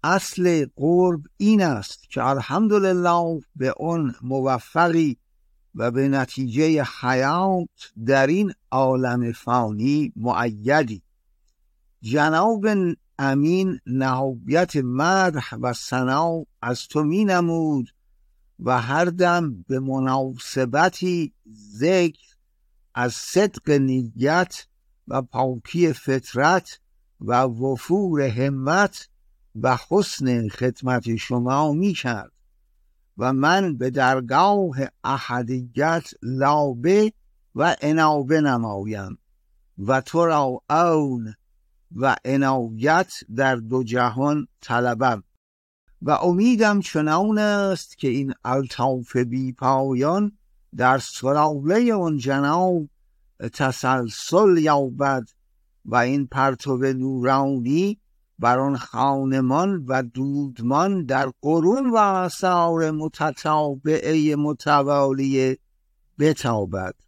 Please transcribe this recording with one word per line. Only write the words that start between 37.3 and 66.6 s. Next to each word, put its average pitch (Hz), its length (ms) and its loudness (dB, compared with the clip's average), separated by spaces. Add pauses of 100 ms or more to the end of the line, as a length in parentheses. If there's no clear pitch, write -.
و 160 260 2
انابه 151 600 2
نمایم 107 800 -2 (600)
و 123 220 0
تو 170 260 0
را 139 440 0
عون 143 640 0 (640)
و 127 280 2
عنایت 135 880 0 (220)
در 131 220 0
دو 120 260 -4
جهان 127 640 -2 (120)
طلبم 120 600 0 (800)
و 143 80 -2
امیدم 208 680 2
چنان 175 580 0
است 202 600 -2
که 139 100 -2
این 135 260 -2 (100)
الطاف 131 720 -2
بی 127 360 -2
پایان 135 840 0 (380)
در 127 220 4
سلاله 147 840 0
اون 190 380 0
جناب 147 720 0 (640)
تسلسل 131 1040 2
یابد 139 720 0 (560)
و - 120 -2
این 131 300 0
پرتو 135 500 -2
نورانی 135 1200 0 (380)
بر 123 200 2
آن 135 180 0
خانمان 135 1120 -2
و 131 160 -2
دودمان 139 1000 -2
در 131 280 -2 (100)
قرون 180 480 2
و 226 60 2
اعصار 180 920 2
متتابعهٔ 151 1500 0
متوالی 139 1200 2 (600)
بتابد. 104 760 0 (120)